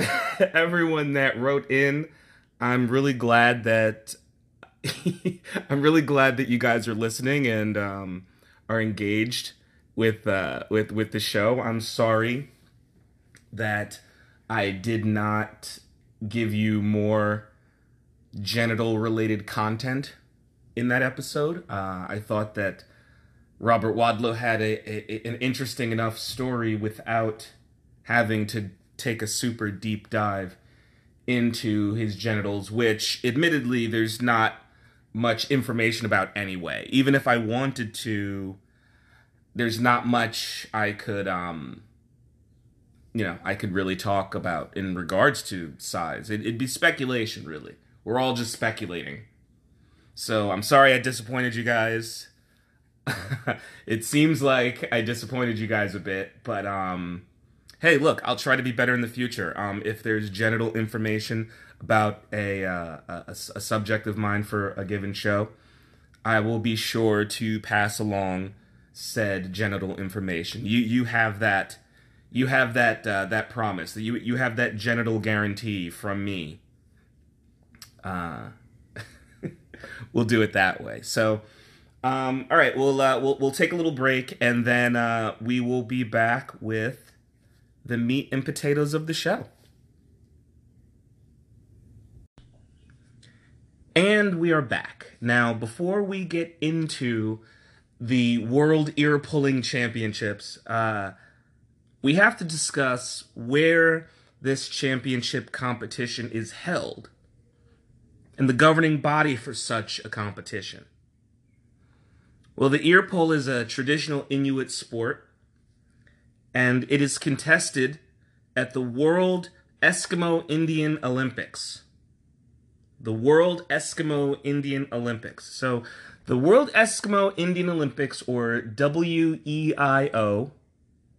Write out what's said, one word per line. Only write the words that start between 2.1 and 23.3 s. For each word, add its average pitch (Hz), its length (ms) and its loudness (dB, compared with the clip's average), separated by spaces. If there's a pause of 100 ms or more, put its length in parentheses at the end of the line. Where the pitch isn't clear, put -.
I'm 123 260 2
really 135 260 4
glad 117 520 6
that, 110 500 2 (720)
<laughs> 180 500 -4 (340)
I'm 139 140 0
really 151 200 6
glad 135 340 4
that 127 120 0
you 120 80 4
guys 117 300 2
are 117 80 -2
listening 123 540 0
and, 107 280 0
um, 98 500 -6 (420)
are 113 120 0
engaged 107 720 -2 (440)
with, 110 300 2
uh, 92 440 0
with, 107 220 2
with 107 180 -2
the 107 80 -4
show. 110 420 2
I'm 113 200 -2
sorry 113 680 0 (1000)
that 107 480 -4 (480)
I 104 220 0
did 107 340 -2
not 107 720 -2 (480)
give 110 280 -2
you 107 260 2
more 107 680 2 (920)
genital-related 110 1080 0
content 113 680 -4 (600)
in 120 120 -2
that 127 140 2
episode. 147 680 -4
Uh, 95 400 -6
I 113 160 -6
thought 107 300 -2
that 98 300 -4 (760)